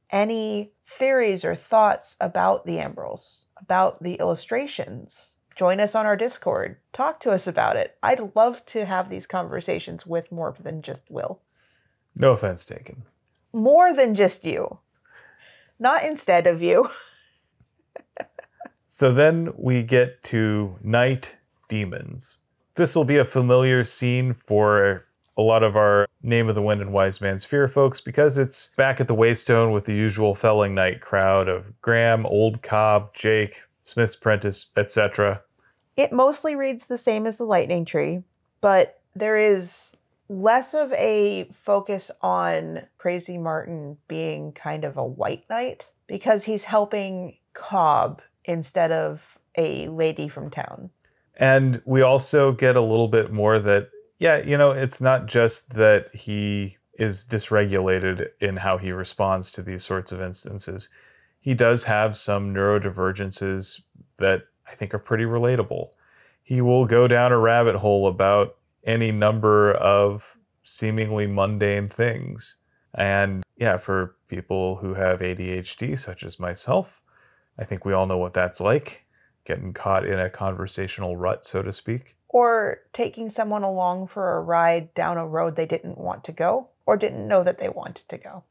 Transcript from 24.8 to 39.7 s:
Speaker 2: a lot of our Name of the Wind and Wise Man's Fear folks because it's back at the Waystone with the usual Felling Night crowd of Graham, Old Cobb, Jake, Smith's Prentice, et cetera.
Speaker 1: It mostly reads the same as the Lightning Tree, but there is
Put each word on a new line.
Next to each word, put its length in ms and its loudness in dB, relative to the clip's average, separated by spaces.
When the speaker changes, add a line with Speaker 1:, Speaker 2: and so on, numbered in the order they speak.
Speaker 2:
a 40 2
lot 220 4
of 120 4
our 320 4
Name 240 0
of 80 0
the 60 -2
Wind 180 0
and 140 -8
Wise 260 0
Man's 240 -4
Fear 240 0
folks 320 2
because 380 2
it's 400 -4
back 240 2
at 80 -2
the 40 0
Waystone 600 2
with 100 -2
the 100 -6
usual 400 0
Felling 400 2
Night 280 0
crowd 480 2
of 320 -8
Graham, 440 2
Old 360 0
Cobb, 520 2
Jake, 500 -2
Smith's 340 -2
Prentice, 520 -2
et 120 0
cetera. 520 0
Speaker 1:
It 160 0
mostly 420 0
reads 300 -6
the 120 -8
same 300 -2
as 80 -6
the 80 -8
Lightning 400 0
Tree, 400 -4
but 400 2
there 240 -2
is 540 0